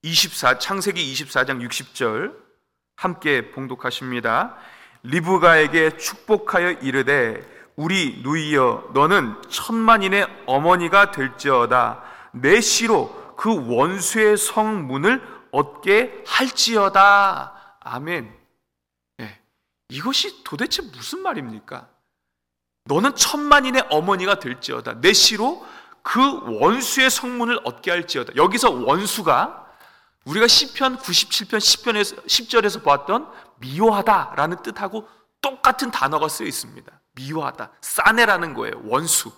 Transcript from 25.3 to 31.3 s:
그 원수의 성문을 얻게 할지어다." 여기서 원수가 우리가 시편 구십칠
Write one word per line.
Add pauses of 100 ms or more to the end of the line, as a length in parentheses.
그
원수의
성문을
얻게
할지어다."
여기서
원수가 (580)
우리가
시편
구십칠